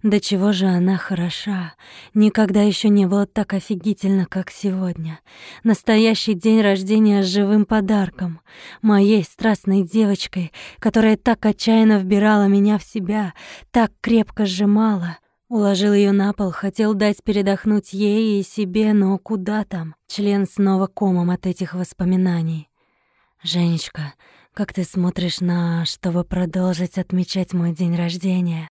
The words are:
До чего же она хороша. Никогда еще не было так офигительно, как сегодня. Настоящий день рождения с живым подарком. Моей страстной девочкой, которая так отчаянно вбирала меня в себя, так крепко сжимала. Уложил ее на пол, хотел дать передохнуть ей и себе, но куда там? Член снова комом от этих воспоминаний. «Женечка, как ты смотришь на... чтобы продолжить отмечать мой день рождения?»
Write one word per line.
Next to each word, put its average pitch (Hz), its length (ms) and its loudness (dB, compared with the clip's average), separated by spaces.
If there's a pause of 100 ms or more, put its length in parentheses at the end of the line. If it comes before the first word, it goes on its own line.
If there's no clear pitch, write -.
До 208 180 2
чего 202 320 0
же 190 140 0
она 185 280 2
хороша. 180 760 -6 (400)
Никогда 214 480 2
еще 208 260 2
не 202 200 4
было 202 180 0
так - 280 -6
офигительно, 190 720 -2
как 185 240 -8
сегодня. 175 720 -6 (460)
Настоящий 220 680 2
день 220 280 2
рождения 202 640 2
с - 20 0
живым 202 400 2
подарком. 190 720 -2 (420)
Моей 202 440 4
страстной 196 560 0
девочкой, 190 720 -2 (260)
которая 220 380 2
так - 280 -2
отчаянно 220 540 4
вбирала 202 480 2
меня 202 300 2
в - 60 -6
себя, 202 500 -6 (380)
так 226 280 2
крепко 220 460 0
сжимала. 202 720 0 (320)
Уложил 202 440 2
ее 202 180 4
на 202 220 2
пол, 185 180 -4
хотел 208 420 -2
дать 208 300 0
передохнуть 202 680 0
ей 208 480 0
и - 20 -4
себе, 214 480 -2
но 196 260 2
куда 208 460 -4
там? 160 320 -8 (120)
Член 202 380 0
снова 190 420 0
комом 180 440 0
от 180 140 -4
этих 185 280 -4
воспоминаний. 175 960 -2 (720)
«Женечка, 165 720 -2 (400)
как - 200 -6
ты 185 100 -4
смотришь 180 560 -2
на... 170 460 0
чтобы 175 400 -4
продолжить 180 720 -2
отмечать 185 560 -4
мой 170 180 0
день 170 240 -2
рождения?» 175 760 -2